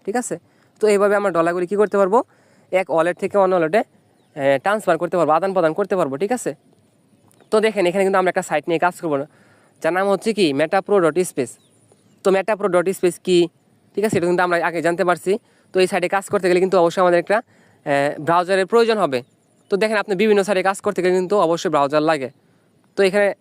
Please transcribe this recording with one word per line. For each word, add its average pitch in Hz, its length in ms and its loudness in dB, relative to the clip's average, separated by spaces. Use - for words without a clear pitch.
ঠিক 196 100 -8
আছে? 240 200 -6
তো 214 80 2
এইভাবে 202 280 2
আমরা 202 160 0
ডলারগুলি 170 360 -2
কী 202 80 -4
করতে 202 220 0
পারবো? 202 260 2
এক 185 180 0
ওয়ালেট 165 280 0
থেকে 196 200 -4
অন্য 190 180 2
ওয়ালেটে, 175 260 0
এ, 139 280 2
ট্রান্সফার 196 340 0
করতে 170 200 -4
পারবো, 156 140 2
আদান 175 220 2
প্রদান 165 200 0
করতে 196 220 -2
পারবো, 143 220 -2
ঠিক 190 140 -4
আছে? 240 200 -4
তো 220 80 2
দেখেন 208 260 0
এখানে 185 180 0
কিন্তু 196 160 2
আমরা 185 100 2
একটা 185 120 -2
সাইট 156 280 -4
নিয়ে 165 100 0
কাজ 180 220 0
করবো 151 160 -2
না, 139 80 -4
যার 160 120 0
নাম 190 200 0
হচ্ছে 202 200 -2
কি? 175 260 0
meta 160 260 0
pro 202 180 0
dot 156 140 0
space। 127 220 -6
তো 196 80 2
meta 190 280 0
pro 202 160 -4
dot 175 120 2
space 175 260 -2
কী, 175 240 2
ঠিক 196 100 -2
আছে? 214 120 -2
এটা 170 100 0
কিন্তু 180 160 2
আমরা 175 140 0
আগে 165 140 -4
জানতে 170 280 0
পারছি। 175 220 -2
তো 185 60 0
এই 185 80 4
সাইটে 180 200 -2
কাজ 196 220 -2
করতে 190 200 0
গেলে 180 100 2
কিন্তু 185 180 2
অবশ্যই 170 240 2
আমাদের 175 180 4
একটা, 170 180 -2
এ, 143 340 0
ব্রাউজারের 175 460 0
প্রয়োজন 226 320 2
হবে। 139 260 -2
তো 202 80 0
দেখেন 214 200 0
আপনি 202 180 -2
বিভিন্ন 202 280 2
সাইটে 185 200 0
কাজ 190 180 0
করতে 196 200 -4
গেলে 180 120 2
কিন্তু 185 260 0
অবশ্যই 170 300 0
ব্রাউজার 151 320 2
লাগে। 151 280 -2
তো 196 80 2
এখানে, 202 240 2